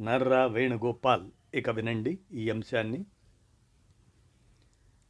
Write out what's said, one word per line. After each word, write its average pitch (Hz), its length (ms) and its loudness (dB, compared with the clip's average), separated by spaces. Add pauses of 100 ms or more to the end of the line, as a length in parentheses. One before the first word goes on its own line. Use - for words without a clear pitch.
నర్రా 127 440 4
వేణుగోపాల్. 117 800 0 (280)
ఇక 127 160 -2
వినండి 117 500 -2 (140)
ఈ 113 160 -4
అంశాన్ని. 113 560 -4 (2000)